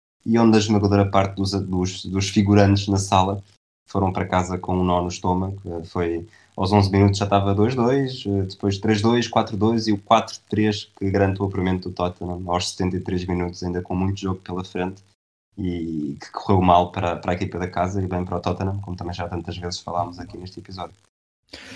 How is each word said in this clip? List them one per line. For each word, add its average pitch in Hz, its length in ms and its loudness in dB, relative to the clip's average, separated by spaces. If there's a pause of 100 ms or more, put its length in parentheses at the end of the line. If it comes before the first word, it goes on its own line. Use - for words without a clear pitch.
(260)
e 113 120 4
onde 113 180 8
a 110 40 8
esmagadora 101 500 4
parte 98 260 2
dos, 95 160 -2
dos, 92 520 -2
dos 95 240 -2
figurantes 101 600 6
na 98 80 2
sala 98 460 0 (460)
foram 95 240 -2
para 92 140 -4
casa 92 320 -2
com 92 180 -4
um 92 80 0
nó 90 180 2
no 90 60 -4
estômago. 92 580 -4
Eh, 85 180 -10
foi 82 420 -4 (300)
aos 101 160 0
onze 101 180 6
minutos 98 280 4
já 104 60 0
estava 101 300 2
dois 107 200 2
dois, 131 520 0
eh, 101 160 0
depois 98 360 -4
três 107 240 2
dois, 117 260 2
quatro 110 280 -2
dois 110 300 0
e 110 60 2
o 98 60 0
quatro - 400 2 (100)
três 107 360 0 (140)
que 98 120 0
garante 98 300 2
o 101 60 2
apuramento 92 420 -2
do 90 60 -10
Tottenham 90 520 -4
aos 87 240 -2
setenta 92 260 -2
e 87 40 -2
três 90 260 -4
minutos, 87 360 -4
ainda 90 200 -4
com 92 120 -8
muito 98 260 -2
jogo 95 200 -4
pela 92 240 -8
frente, 92 380 -6 (560)
e 82 600 -4
que - 140 -20
correu 95 300 0
mal 90 280 4
para, 85 260 -4
para 92 160 -4
a - 20 0
equipa 90 240 -6
da 90 100 -4
casa 95 340 -4
e 95 60 -4
bem 90 160 -4
para 90 140 -6
o - 20 -4
Tottenham, 98 400 -4
como 92 160 -10
também 87 180 -10
já 87 140 -8
tantas 87 300 -8
vezes 87 200 -8
falámos 87 400 -6
aqui - 200 -16
neste 92 200 -14
episódio. 92 380 -14 (800)